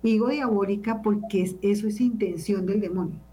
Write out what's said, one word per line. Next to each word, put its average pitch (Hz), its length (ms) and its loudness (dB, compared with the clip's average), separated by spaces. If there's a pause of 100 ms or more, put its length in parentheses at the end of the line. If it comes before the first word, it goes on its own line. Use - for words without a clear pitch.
Digo 226 260 4
diabólica 220 720 0
porque 208 400 0
es, 180 200 -2
eso 208 260 2
es 208 120 -4
intención 196 640 0
del 196 160 2
demonio 180 380 -4 (140)